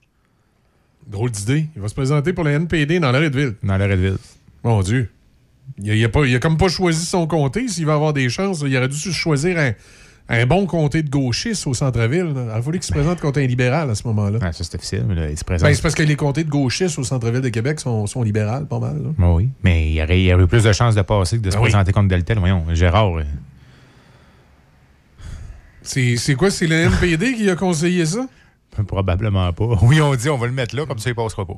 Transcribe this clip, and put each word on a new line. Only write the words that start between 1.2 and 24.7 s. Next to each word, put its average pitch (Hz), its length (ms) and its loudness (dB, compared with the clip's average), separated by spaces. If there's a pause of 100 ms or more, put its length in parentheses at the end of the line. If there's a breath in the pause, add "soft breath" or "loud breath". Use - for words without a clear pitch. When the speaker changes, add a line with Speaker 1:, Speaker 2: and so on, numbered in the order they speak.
Speaker 1:
d'idée. 120 440 -2
Il 104 60 -12
va 104 80 -6
se - 60 -10
présenter 147 400 0
pour 175 100 -4
le 147 60 0
N 151 180 0
P 160 160 0
D 170 160 0
dans 143 100 2
Loretteville. 135 520 0
Speaker 2:
Dans 98 160 0
Loretteville. 98 400 0 (440)
Speaker 1:
Mon 113 200 2
Dieu. 113 260 0 (760)
Il 104 80 -4
a, 107 40 2
il 110 100 4
a 113 60 2
pas, 147 160 2
il 123 100 2
a - 20 2
comme 160 200 0
pas 190 100 4
choisi 170 380 0
son 175 200 0
comté. 156 420 0
S'il 170 180 -4
va 156 80 2
avoir 151 180 2
des 139 160 0
chances, 190 380 -2
il 135 100 0
aurait 127 120 0
dû 139 80 -6 (160)
choisir 165 460 0
un, 139 140 0 (560 loud breath)
un 117 160 2
bon 180 220 2
comté 160 360 0
de 151 60 -4
gauchistes 139 580 -2
au 143 60 -2
centre-ville. 131 640 0
Il 123 140 -6
a 110 100 -2
fallu 156 180 -2
qu'il - 80 -8
se - 60 -4
présente 160 280 0
contre 143 180 -2
un 139 80 2
libéral 127 420 0
à 113 60 0
ce - 140 -6
moment-là. 107 340 0
Speaker 2:
Ah, 87 100 -2
ça, 87 120 -8
c'est - 100 -12
officiel, 98 340 -4
mais 95 60 0
là, 80 160 -2
il 76 80 -6
se - 60 -8
présente. 90 220 0
Speaker 1:
Ben, 147 80 6
c'est 139 60 -2
parce 160 140 0
que 170 80 0
les 151 140 2
comtés 147 280 -2
de 156 60 -6
gauchistes 143 480 0
au 139 60 -4
centre-ville 117 360 -2
de 131 80 -2
Québec 117 320 -2
sont, 110 260 -2
sont 127 160 -4
libérales, 107 440 0
pas 120 140 -6
mal, 135 220 -4
là. 127 140 -6
Speaker 2:
Ben 87 160 4
oui, 90 160 2 (160)
mais 82 240 4
il 78 60 0
y 78 80 0
aurait, 85 180 2
il 92 60 4
y 90 80 6
aurait 90 100 6
eu - 40 4
plus 113 160 4
de 110 100 4
chances 117 200 2
de 101 80 2
passer 104 360 0
que 113 40 -4
de 98 80 -2
se 101 60 0
Speaker 1:
Ben 107 60 2
oui. 117 80 4
Speaker 2:
présenter 98 220 4
contre 101 160 4
Deltel. 92 300 0
Voyons, 90 360 2
Gérard, 90 420 2
euh. 80 60 -4 (2500 loud breath)